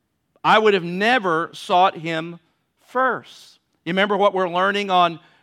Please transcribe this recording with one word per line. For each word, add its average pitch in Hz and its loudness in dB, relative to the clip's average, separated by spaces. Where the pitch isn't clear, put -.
I 175 4
would 214 2
have 185 -2
never 185 -2
sought 185 2
him 165 -8
first. - -6
You 160 -6
remember 196 0
what 196 2
we're 185 -2
learning 196 -2
on 175 2